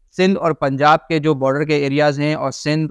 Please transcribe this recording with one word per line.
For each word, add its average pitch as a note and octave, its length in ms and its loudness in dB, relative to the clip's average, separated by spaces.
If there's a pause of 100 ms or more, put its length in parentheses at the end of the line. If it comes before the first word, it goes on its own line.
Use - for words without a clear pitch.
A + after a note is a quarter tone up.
(160)
सिंध F#3+ 220 2
और D#3+ 180 -2
पंजाब D3 460 2
के D#3+ 180 -2
जो D3+ 180 0
बॉर्डर C3+ 280 0
के D3+ 100 0 (100)
एरियाज C#3+ 340 0
हैं D3+ 160 -2
और C3+ 180 -6
सिंध, D3+ 380 -4